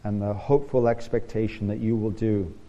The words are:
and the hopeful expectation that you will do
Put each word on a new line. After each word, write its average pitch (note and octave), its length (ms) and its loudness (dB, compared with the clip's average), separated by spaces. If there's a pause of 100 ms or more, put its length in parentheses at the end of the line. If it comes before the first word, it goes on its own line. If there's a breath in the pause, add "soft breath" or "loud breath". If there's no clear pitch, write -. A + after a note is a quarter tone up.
and G#2 160 -2
the G2+ 140 0
hopeful C3 540 2
expectation A2 800 -2
that G#2+ 120 -2
you A#2 160 2
will A2 160 0
do G2+ 400 0 (180)